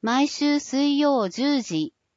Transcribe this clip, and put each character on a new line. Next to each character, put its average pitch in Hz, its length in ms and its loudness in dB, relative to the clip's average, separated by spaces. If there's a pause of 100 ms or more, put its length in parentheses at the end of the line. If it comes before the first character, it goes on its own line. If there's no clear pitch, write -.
毎 254 260 2
週 294 320 0
水 285 380 0
曜 277 300 2
十 262 340 0
時。 156 320 -4 (240)